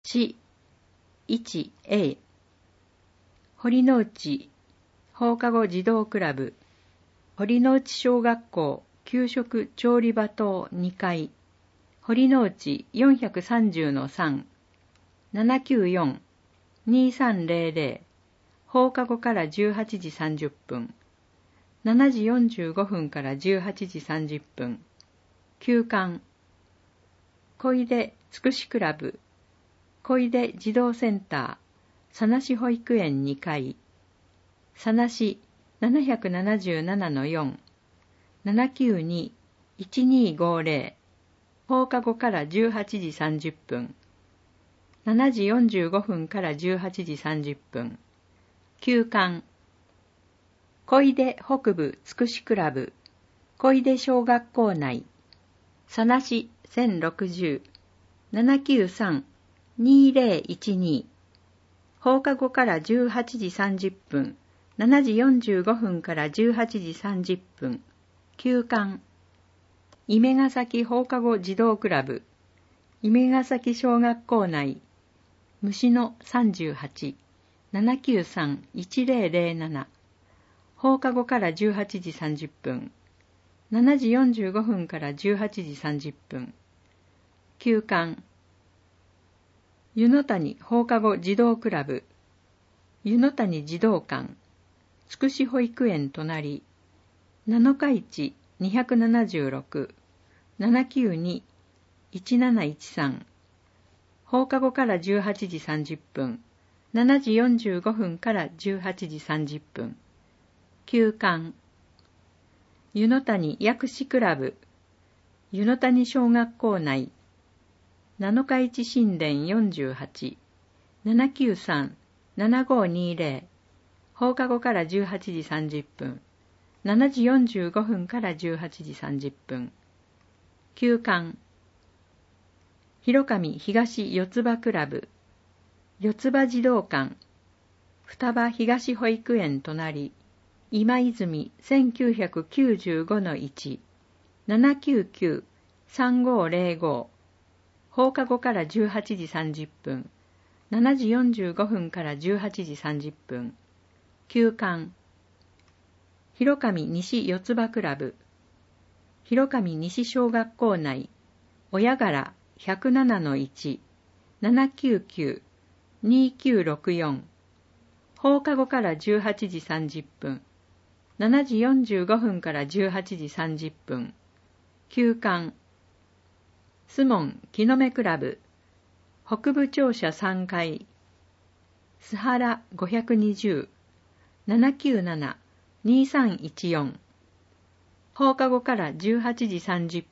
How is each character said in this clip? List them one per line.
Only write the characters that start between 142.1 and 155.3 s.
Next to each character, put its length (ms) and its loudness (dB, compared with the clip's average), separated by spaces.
百 300 -4
九 340 2
十 280 -2
五 160 0
の 160 -4
一、 420 -10
七 260 4
九 300 0
九 400 -4
三 380 0
五 240 2
零 280 0
五。 320 -4
放 220 2
課 160 -2
後 140 0
か 120 0
ら 140 -2
十 220 0
八 280 -6
時 120 -10
三 240 -6
十 160 -12
分。 260 -8
七 260 2
時 120 0
四 240 2
十 200 -4
五 140 -2
分 260 -2
か 100 -8
ら 140 -6
十 200 -2
八 280 -8
時 100 -12
三 240 -6
十 140 -10
分。 260 -8
休 240 2
館。 400 -6